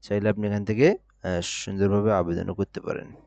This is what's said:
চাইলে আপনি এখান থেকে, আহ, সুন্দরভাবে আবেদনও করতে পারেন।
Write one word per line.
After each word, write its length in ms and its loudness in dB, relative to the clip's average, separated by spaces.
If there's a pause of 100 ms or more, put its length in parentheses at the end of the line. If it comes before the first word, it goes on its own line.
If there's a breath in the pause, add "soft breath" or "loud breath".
চাইলে 260 0
আপনি 180 0
এখান 180 0
থেকে, 260 4
আহ, 500 -4
সুন্দরভাবে 720 0
আবেদনও 420 0
করতে 260 -6
পারেন। 260 -8 (200)